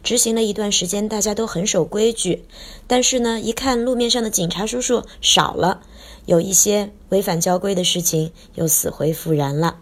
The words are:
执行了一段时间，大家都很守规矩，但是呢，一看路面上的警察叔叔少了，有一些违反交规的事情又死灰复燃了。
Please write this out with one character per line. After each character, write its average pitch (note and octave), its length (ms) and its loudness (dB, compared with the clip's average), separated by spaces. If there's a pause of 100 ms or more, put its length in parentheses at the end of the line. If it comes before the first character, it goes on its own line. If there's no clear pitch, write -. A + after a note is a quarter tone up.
执 A#3 160 0
行 A3+ 160 2
了 A3+ 80 0
一 G#3 100 0
段 G#3 180 -2
时 F#3 160 0
间， G3+ 220 -2
大 G#3+ 140 -2
家 G#3 120 0
都 A3 120 -2
很 F#3 200 -4
守 G3 200 0
规 A3 260 0
矩， - 320 -4 (420)
但 B3 160 2
是 B3+ 180 2
呢， A3+ 200 0
一 A3 100 -2
看 B3 320 0
路 B3+ 120 0
面 A#3 160 0
上 A#3+ 120 0
的 A3 60 -2
警 F3 220 0
察 F#3 160 -4
叔 A#3+ 160 -4
叔 A#3+ 200 0 (200)
少 - 320 4
了， F3+ 260 0 (460)
有 F3 120 4
一 F#3+ 140 0
些 G#3 380 2 (180)
违 G3 140 2
反 F3 180 -2
交 F3+ 180 2
规 G3 160 -2
的 F#3 80 0
事 F3 200 0
情 D#3+ 280 0 (260)
又 E3 120 0
死 - 220 0
灰 D3+ 200 0
复 D#3+ 220 -4
燃 C#3+ 260 0
了。 E3 240 0